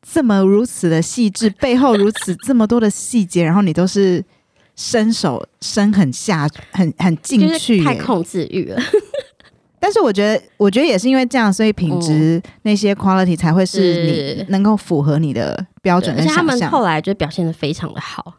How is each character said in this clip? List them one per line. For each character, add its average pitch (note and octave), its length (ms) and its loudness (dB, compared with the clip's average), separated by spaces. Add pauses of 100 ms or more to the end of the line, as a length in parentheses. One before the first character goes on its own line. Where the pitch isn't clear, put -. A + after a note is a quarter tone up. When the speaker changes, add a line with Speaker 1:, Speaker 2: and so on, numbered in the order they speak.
Speaker 1:
这 - 140 -2
么 G#3 180 2
如 G3 240 4
此 - 240 -4
的 D#3+ 140 2
细 A3 260 -2
致， G#3 220 0
背 B3 260 0
后 B3+ 200 4
如 G3+ 160 2
此 F#3 240 -6
这 - 180 -2
么 A3+ 100 4
多 A3+ 140 2
的 A3 100 2
细 G#3 360 -2
节， F3 180 -2
然 D#3+ 100 2
后 G3+ 100 2
你 F#3 100 0
都 E3+ 140 0
是 F#3 380 0 (520)
伸 A3+ 360 0
手 D#3+ 320 -4 (160)
伸 G#3 320 0
很 F#3 200 2
下， D3+ 360 -2 (220)
很， E3+ 280 0
很 E3+ 180 2
进 B3 240 0
去 D4 60 4
耶。 D#4+ 60 2
Speaker 2:
就 E4 60 -2
是 G#3+ 260 2
太 B3 120 0
控 G#3 260 -2
制 E3+ 280 -6
欲 - 160 -4
了。 - 160 -8
<laughs> C4 40 -6 (920)
Speaker 1:
但 G4+ 140 0
是 A4 80 2
我 C4+ 120 2
觉 G3 100 0
得， G#3+ 200 0 (140)
我 G3+ 140 4
觉 G3+ 100 0
得 D#4 60 2
也 A3+ 120 2
是 G3+ 100 0
因 C4 60 4
为 C4 120 2
这 B3 120 -2
样， G#3+ 140 4
所 A3 120 0
以 G#3+ 80 2
品 F3 280 -2
质 E3 120 0
Speaker 2:
嗯。 D#3 300 2 (200)
Speaker 1:
那 G#3+ 120 2
些 G3+ 200 0
quality F#3+ 420 2
才 D#3+ 160 0
会 F#3 120 4
是 F3 400 0
你 D#3 100 0
Speaker 2:
是。 D#3 340 -6
Speaker 1:
能 G3 140 0
够 G#3 140 2
符 E3 260 -2
合 D3 160 2
你 D#3 140 -2
的 G#2 320 -4 (160)
标 F3+ 200 2
准 A#3+ 160 -4
跟 D#3+ 80 0
想 D#3+ 100 0
象。 E4+ 100 0
Speaker 2:
对， D#4 80 0
而 B3+ 40 -2
且 A#3+ 40 -2
他 E3 80 -2
们 - 20 -4
后 C4 140 0
来 D#3+ 160 0
就 G3 140 -4
表 D#3+ 160 -6
现 E3+ 160 -4
得 D#3+ 60 -4
非 D3+ 200 -6
常 - 220 -10
的 - 60 -10
好 - 380 -14